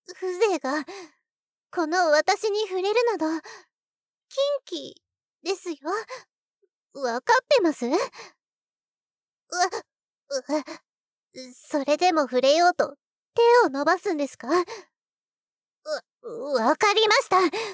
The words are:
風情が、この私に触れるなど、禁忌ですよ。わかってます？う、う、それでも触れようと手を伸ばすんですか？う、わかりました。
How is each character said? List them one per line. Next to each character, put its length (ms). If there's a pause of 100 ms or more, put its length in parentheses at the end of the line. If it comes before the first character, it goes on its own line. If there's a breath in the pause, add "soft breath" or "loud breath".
(140)
風 440
情 0
が、 260 (880 loud breath)
こ 140
の 240
私 400
に 180
触 140
れ 120
る 100 (140)
な 0
ど、 80 (140)
禁 20 (1200 loud breath)
忌 380 (400)
で 120
す 160
よ。 60 (1160 loud breath)
わ 260
か 120 (100)
っ 60
て 120
ま 120
す？ 140
う、 40
う、 80 (3500 loud breath)
そ 300
れ 120
で 160
も 100
触 200
れ 120
よ 160
う 40
と 220 (380)
手 80 (240)
を 40
伸 140
ば 140
す 160
ん 20
で 100
す 120
か？ 100 (1700 loud breath)
う、 320
わ 220
か 180
り 120
ま 100
し 120
た。 80 (380 loud breath)